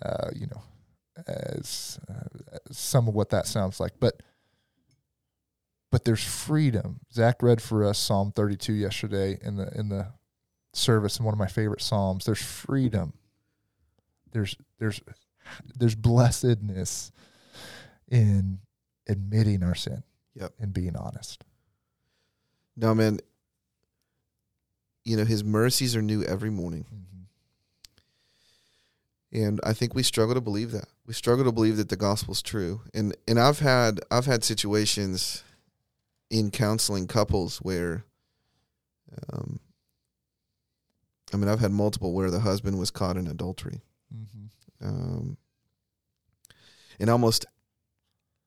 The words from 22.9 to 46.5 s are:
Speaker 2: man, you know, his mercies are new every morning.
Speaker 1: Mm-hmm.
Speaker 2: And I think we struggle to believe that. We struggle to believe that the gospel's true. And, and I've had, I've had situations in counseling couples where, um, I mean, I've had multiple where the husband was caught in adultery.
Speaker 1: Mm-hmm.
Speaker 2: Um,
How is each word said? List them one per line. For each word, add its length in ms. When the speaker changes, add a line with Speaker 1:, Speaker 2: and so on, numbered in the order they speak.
Speaker 2:
man, 240
you 140
know, 80
his 180
mercies 520
are 80
new 200
every 280
morning. 420
Speaker 1:
Mm-hmm. 300
Speaker 2:
And 200
I 100
think 220
we 80
struggle 320
to 60
believe 300
that. 140
We 60
struggle 300
to 80
believe 260
that 120
the 60
gospel's 480
true. 380
And, 240
and 120
I've 200
had, 400
I've 160
had 160
situations 1000
in 220
counseling 560
couples 500
where, 480
um, 260
I 40
mean, 120
I've 120
had 100
multiple 420
where 160
the 120
husband 360
was 140
caught 260
in 100
adultery. 540
Speaker 1:
Mm-hmm. 720
Speaker 2:
Um, 520